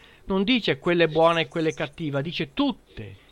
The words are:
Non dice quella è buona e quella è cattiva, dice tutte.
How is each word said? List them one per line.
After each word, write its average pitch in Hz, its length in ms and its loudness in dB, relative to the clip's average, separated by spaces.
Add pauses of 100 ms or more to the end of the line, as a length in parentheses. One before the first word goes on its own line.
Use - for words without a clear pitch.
(240)
Non 196 180 0
dice 202 360 2
quella 175 260 2
è 160 40 2
buona 165 320 4
e 156 80 -4
quella 160 200 -2
è 156 60 -2
cattiva, 147 480 -6
dice 160 320 -6
tutte. 110 600 -6 (160)